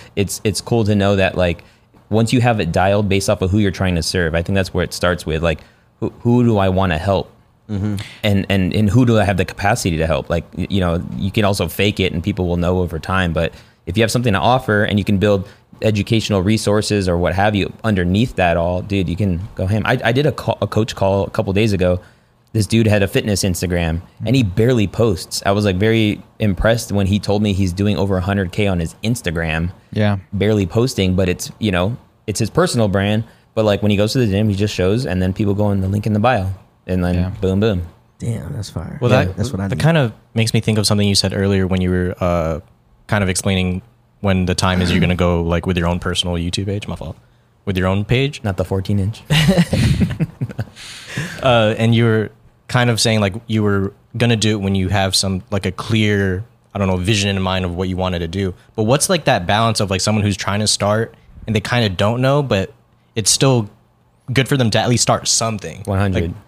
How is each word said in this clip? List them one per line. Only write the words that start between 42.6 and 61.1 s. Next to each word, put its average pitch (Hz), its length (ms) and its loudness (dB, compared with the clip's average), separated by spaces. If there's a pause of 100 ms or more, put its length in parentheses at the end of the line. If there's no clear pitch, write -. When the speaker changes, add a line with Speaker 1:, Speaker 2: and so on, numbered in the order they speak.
Speaker 4:
kind 104 160 0
of 92 80 0
explaining 92 500 -2 (420)
when 92 240 2
the 90 100 0
time 92 260 2
is 87 80 0
you're 90 100 2
gonna 85 140 2
go, 87 280 2
like, 85 240 -2
with 90 120 0
your 85 80 0
own 87 140 0
personal 87 340 -4
YouTube 90 320 -4
page. 101 220 -6
My 87 80 -6
fault. - 200 -12 (480)
With 95 120 -2
your 92 100 0
own 98 180 0
page. 135 380 -2
Speaker 1:
Not 98 140 -2
the 90 80 -2
fourteen 98 340 -2
inch. 101 300 -4
Speaker 4:
<laughs> 147 40 0 (2000)
Uh, 113 360 4
and 113 160 2
you 117 100 4
were 110 260 0 (380)
kind 120 220 2
of 110 100 -2
saying, 110 200 2
like, 98 140 0 (120)
you 110 160 0
were 98 300 0 (240)
gonna 117 200 2
do 107 160 2
it 104 100 -2
when 98 120 0
you 92 140 0
have 98 280 0
some, 95 340 -2
like, 98 160 -4
a 92 60 -2
clear, 104 720 0 (300)
I 101 40 -6
don't 98 100 0
know, 92 80 0
vision 101 380 0
in 95 80 -2
mind 92 220 -2
of 87 100 -4
what 92 140 -4
you 92 80 -4
wanted 90 240 -2
to 85 80 -4
do. 92 260 -4 (220)
But 110 80 0
what's, 131 240 2
like, 180 160 0
that 104 220 2
balance 110 340 0
of, 98 100 -2
like, 95 100 0
someone 107 240 0
who's 101 120 0
trying 101 240 -4
to 107 80 -2
start 107 460 -2 (320)